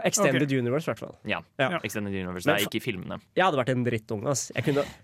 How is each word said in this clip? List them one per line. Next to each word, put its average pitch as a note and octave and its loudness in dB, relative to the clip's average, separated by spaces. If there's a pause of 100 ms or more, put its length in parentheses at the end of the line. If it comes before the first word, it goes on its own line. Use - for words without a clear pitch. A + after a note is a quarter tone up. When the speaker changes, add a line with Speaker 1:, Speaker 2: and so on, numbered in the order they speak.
Speaker 1:
Extended D3 4
Speaker 2:
Ok. C#3 0
Speaker 1:
Universe, C3 0
i - -2
hvert - -4
fall. - -12 (100)
Speaker 3:
Ja, F#2+ 0 (180)
Speaker 1:
Ja. D#3 2
Speaker 3:
Extended G#2 -4
Universe. F2+ -4
Speaker 1:
Men - 4
Speaker 3:
Det G#2 2
er G#2 2
Speaker 1:
fa- - -6
Speaker 3:
ikke G#2+ -4
filmene. F#2 -6 (160)
Speaker 1:
Jeg F3+ 4
hadde D#3+ 2
vært B2+ 2
en B2+ 2
drittunge, A#2 -2
ass. - -2
Jeg B2+ -2
kunne, C#3 4 (200)